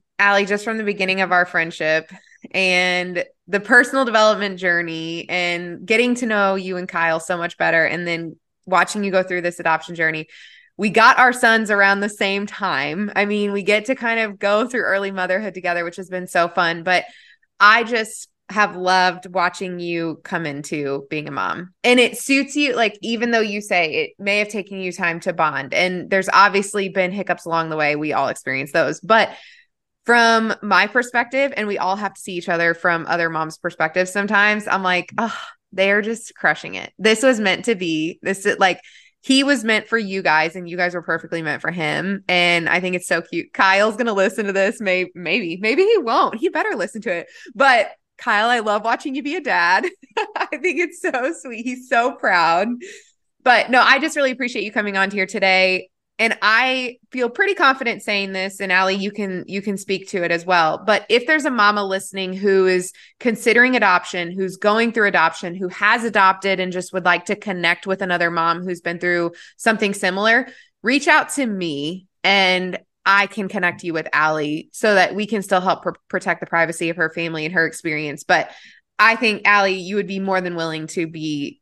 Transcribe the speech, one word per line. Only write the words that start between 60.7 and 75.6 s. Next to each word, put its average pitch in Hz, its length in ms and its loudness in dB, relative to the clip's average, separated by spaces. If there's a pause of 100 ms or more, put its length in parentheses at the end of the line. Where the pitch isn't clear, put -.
But 208 240 2
if 247 180 2
there's 311 160 2
a 294 80 0
mama 208 320 2
listening 190 480 -6
who 190 360 2
is 180 260 0 (260)
considering 240 560 4
adoption, 180 560 2
who's 190 240 -6
going 220 380 2
through 214 160 2
adoption, 170 440 0
who 185 140 -6
has 214 380 0
adopted 190 560 2
and 185 100 -4
just 180 220 -8
would 185 100 -4
like 175 220 2
to 202 100 -2
connect 180 500 -2
with 190 160 -4
another 175 300 0
mom 170 320 0
who's 180 160 -6
been 175 180 -6
through 175 360 -2 (240)
something 214 360 0
similar, 208 540 2 (340)
reach 277 280 0
out 302 220 4
to 277 140 -2
me 175 640 -6 (160)
and 185 560 2 (260)
I 196 220 4
can 196 200 -6
connect 180 360 -4
you 170 100 -6
with 156 200 -4
Allie 151 580 -2
so 214 240 2
that 185 180 4
we 202 140 -4
can 214 160 -4
still 190 180 2